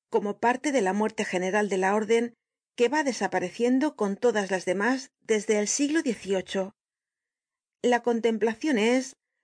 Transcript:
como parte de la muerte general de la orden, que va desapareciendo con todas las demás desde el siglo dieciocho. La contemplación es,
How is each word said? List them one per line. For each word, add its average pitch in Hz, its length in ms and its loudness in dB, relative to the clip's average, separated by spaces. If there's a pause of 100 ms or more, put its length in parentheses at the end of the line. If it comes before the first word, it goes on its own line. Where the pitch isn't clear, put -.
como 208 300 -2
parte 247 320 0
de 262 100 2
la 190 120 0
muerte 214 300 -2
general 185 460 -2
de 190 80 -2
la 190 180 2
orden, 233 380 0 (420)
que 233 140 2
va 302 140 0
desapareciendo 240 920 0
con 202 220 -2
todas 208 340 0
las 180 140 -2
demás 226 460 -2 (100)
desde 214 380 0
el 208 80 -2
siglo 294 340 0
dieciocho. 190 720 -4 (1080)
La 240 220 2
contemplación 226 720 0
es, 247 380 2 (280)